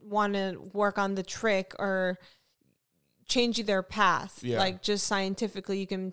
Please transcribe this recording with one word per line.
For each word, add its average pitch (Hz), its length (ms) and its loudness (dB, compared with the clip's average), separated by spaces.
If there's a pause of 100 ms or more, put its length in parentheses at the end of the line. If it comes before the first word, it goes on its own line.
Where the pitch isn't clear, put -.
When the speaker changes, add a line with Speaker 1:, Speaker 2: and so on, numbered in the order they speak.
Speaker 1:
wanna 202 540 0 (180)
work 202 260 2
on 196 160 2
the 190 80 -2
trick 196 560 -2
or 185 400 0 (1080)
change 233 400 2
their 190 160 2
path. 190 600 2
Speaker 2:
Yeah. 120 160 0
Speaker 1:
Like, 190 220 0
just 208 260 0
scientifically, 196 720 -2
you 190 80 -4
can 190 260 -4